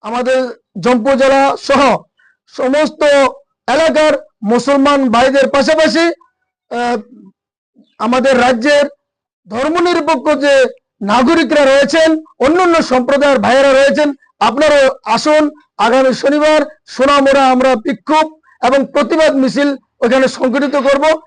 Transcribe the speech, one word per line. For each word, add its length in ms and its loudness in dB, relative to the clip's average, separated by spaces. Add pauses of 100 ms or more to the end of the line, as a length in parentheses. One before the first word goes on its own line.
আমাদের 360 -2 (400)
জম্পু 340 0
জেলা 280 2 (240)
সহ 160 2 (720)
সমস্ত 480 -2 (720)
এলাকার 380 0 (300)
মুসলমান 580 0 (100)
ভাইদের 380 2
পাশাপাশি, 560 0 (680)
আহ, 260 -4 (1000)
আমাদের 420 0
রাজ্যের 440 2 (640)
ধর্মনিরপেক্ষ 760 -2 (180)
যে 100 2 (480)
নাগরিকরা 640 0
রয়েছেন, 440 2 (300)
অন্যান্য 440 2
সম্প্রদায়ের 560 0
ভাইয়েরা 340 2
রয়েছেন, 360 2 (320)
আপনারাও 460 0 (180)
আসুন। 380 0 (360)
আগামী 340 0
শনিবার 480 0 (260)
সোনামুড়া 640 0
আমরা 240 0
বিক্ষোভ 520 -2 (360)
এবং 180 0 (120)
প্রতিবাদ 420 0
মিছিল 340 -2 (320)
ওখানে 280 2
সংগঠিত 480 -4
করব 280 0 (220)